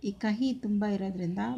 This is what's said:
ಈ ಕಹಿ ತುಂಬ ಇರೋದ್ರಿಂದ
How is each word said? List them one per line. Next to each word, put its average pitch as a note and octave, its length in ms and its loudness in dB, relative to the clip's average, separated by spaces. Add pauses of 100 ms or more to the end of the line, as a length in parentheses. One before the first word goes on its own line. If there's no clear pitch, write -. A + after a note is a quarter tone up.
ಈ G3+ 80 -2
ಕಹಿ A3+ 420 0
ತುಂಬ G#3 320 0
ಇರೋದ್ರಿಂದ F#3+ 540 0 (180)